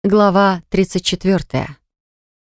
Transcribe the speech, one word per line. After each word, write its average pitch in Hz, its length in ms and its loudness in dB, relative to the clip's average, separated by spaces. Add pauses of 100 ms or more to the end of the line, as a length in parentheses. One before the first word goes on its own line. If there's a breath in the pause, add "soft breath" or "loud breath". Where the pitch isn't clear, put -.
Глава 196 600 2
тридцать 185 380 -2
четвёртая. 180 720 -4 (680)